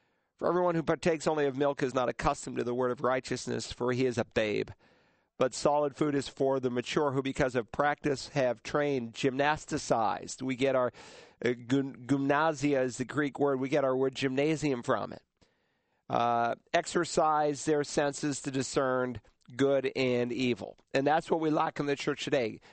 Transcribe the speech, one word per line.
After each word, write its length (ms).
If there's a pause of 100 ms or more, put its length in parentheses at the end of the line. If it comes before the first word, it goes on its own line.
(380)
For 100
everyone 280
who 80
partakes 420
only 220
of 100
milk 240
is 140
not 120
accustomed 500
to 60
the 120
word 160
of 100
righteousness, 720
for 220
he 120
is 140
a 60
babe. 440 (680)
But 160
solid 400
food 180
is 140
for 320
the 100
mature 420
who, 120
because 320
of 160
practice, 640
have 260
trained, 520
gymnasticized. 1300
We 120
get 200
our, 160 (520)
uh, 100 (140)
gym-, 380
gymnasia 800
is 140
the 80
Greek 340
word. 200
We 100
get 140
our 120
word 180
gymnasium 680
from 300
it. 100 (880)
Uh, 460 (180)
exercise 920
their 180
senses 580
to 80
discern 720 (340)
good 400
and 380
evil. 420 (160)
And 140
that's 240
what 100
we 120
lack 280
in 60
the 100
church 280
today, 380 (120)